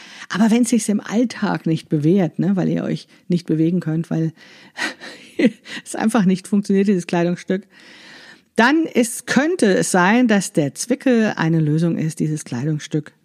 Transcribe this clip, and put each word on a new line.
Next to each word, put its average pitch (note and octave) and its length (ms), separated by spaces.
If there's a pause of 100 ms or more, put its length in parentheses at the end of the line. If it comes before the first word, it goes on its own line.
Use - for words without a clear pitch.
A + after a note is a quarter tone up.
(300)
Aber G3+ 200
wenn A#3+ 120
es A3+ 80
sich A#3 180
im G#3 120
Alltag G3+ 680
nicht D#3+ 220
bewährt, D#3+ 500
ne, F#3+ 160
weil E3 140
ihr E3 160
euch - 240 (180)
nicht F3 200
bewegen E3 340
könnt, D#3+ 280
weil D#3+ 240 (1040)
<laughs> - 480
es - 120
einfach A3 280
nicht F#3 240
funktioniert, G3+ 400
dieses F3+ 180
Kleidungsstück, F3 600 (920)
dann D4 280
ist, - 420
könnte C#4 440
es F3 200
sein, G3+ 340
dass G#3 260
der C#3+ 220
Zwickel A#3+ 640
eine E3 240
Lösung D#3 360
ist, D#3+ 220
dieses D#3 260
Kleidungsstück D3+ 680 (120)